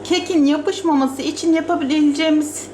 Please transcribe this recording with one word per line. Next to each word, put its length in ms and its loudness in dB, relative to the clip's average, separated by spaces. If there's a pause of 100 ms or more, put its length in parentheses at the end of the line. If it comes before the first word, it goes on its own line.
Kekin 420 0
yapışmaması 760 0
için 320 -2
yapabileceğimiz 1200 0